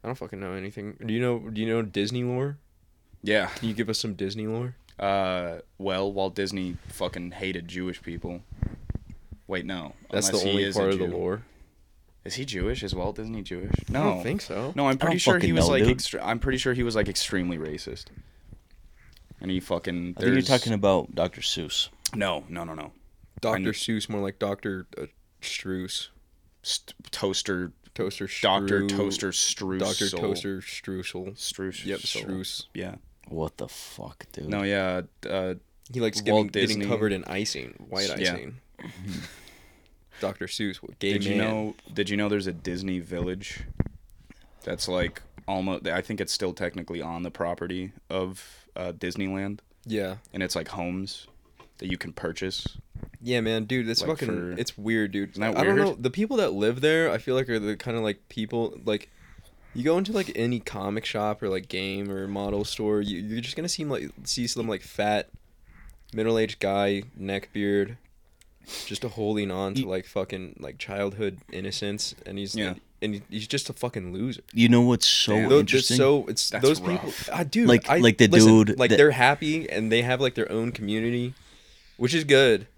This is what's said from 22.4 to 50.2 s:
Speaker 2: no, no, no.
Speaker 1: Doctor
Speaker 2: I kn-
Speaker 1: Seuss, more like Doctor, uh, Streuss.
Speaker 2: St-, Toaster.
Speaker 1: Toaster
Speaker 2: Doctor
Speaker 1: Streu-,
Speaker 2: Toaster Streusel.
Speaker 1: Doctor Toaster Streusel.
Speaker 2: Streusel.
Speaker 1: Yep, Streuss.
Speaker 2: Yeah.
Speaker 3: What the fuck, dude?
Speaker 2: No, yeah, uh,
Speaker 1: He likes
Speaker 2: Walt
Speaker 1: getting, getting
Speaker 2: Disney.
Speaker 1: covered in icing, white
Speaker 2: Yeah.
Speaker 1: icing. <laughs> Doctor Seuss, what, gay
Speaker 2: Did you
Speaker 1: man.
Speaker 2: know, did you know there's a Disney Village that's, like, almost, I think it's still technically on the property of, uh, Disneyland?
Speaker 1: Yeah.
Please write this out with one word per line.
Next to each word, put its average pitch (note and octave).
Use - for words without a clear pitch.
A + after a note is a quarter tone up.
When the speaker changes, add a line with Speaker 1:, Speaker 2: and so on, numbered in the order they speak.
Speaker 2:
no, F2
no, E2
no. D2+
Speaker 1:
Doctor A2+
Speaker 2:
I F#2+
kn- G#2+
Speaker 1:
Seuss, G#2+
more G#2
like G2
Doctor, G2+
uh, D2
Streuss. -
Speaker 2:
St-, -
Toaster. F#2
Speaker 1:
Toaster G2
Speaker 2:
Doctor G2
Speaker 1:
Streu-, G2+
Speaker 2:
Toaster G2
Streusel. F#2+
Speaker 1:
Doctor G2
Toaster G2
Streusel. F#2
Speaker 2:
Streusel. -
Speaker 1:
Yep, G2
Streuss. F#2+
Speaker 2:
Yeah. F#2
Speaker 3:
What D#2+
the -
fuck, -
dude? D2+
Speaker 2:
No, G2+
yeah, F#2+
uh, F#2
Speaker 1:
He B2
likes G#2+
Speaker 2:
Walt -
Speaker 1:
getting, G#2+
getting G2+
Speaker 2:
Disney. G2+
Speaker 1:
covered G#2+
in F#2
icing, F2
white F#2+
Speaker 2:
Yeah. F2+
Speaker 1:
icing. E2+
<laughs> -
Doctor F#2+
Seuss, G2+
what, -
gay G2+
Speaker 2:
Did G2+
you G2+
Speaker 1:
man. -
Speaker 2:
know, A2
did G2+
you G2+
know G#2
there's G2+
a F2+
Disney F2+
Village F2+
that's, -
like, F2+
almost, F#2+
I F2+
think G#2
it's F2+
still F2+
technically E2+
on E2+
the F2
property F2+
of, F#2+
uh, F2+
Disneyland? G2
Speaker 1:
Yeah. G2+